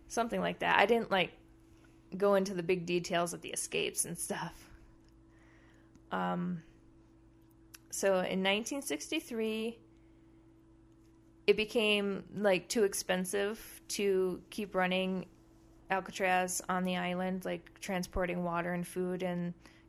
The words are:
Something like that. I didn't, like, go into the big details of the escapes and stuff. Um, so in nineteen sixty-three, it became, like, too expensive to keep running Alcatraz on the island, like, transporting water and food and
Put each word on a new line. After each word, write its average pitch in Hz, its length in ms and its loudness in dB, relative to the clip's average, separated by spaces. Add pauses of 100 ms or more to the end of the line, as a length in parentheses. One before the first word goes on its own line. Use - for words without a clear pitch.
Something 226 340 0
like 175 180 -2
that. 170 200 6
I 202 80 8
didn't, 233 240 2
like, 185 200 4 (840)
go 202 180 6
into 196 200 2
the 175 80 -2
big 175 240 0
details 175 460 0
of 160 80 -10
the - 80 -10
escapes - 560 -2
and 170 120 -6
stuff. - 540 -8 (1400)
Um, 180 500 -2 (1300)
so 196 300 2
in 190 240 0
nineteen 233 380 0
sixty-three, 226 1000 -4 (1700)
it 202 100 6
became, 208 640 2 (120)
like, 190 340 2
too 226 140 2
expensive 202 1080 -4
to 185 600 0
keep 202 260 -8
running 185 500 0 (640)
Alcatraz 185 800 0
on 185 140 0
the 180 140 0
island, 180 480 -2
like, 175 340 -8
transporting 180 640 -2
water 175 300 -2
and 175 140 -2
food 180 360 -4
and 175 300 -2 (360)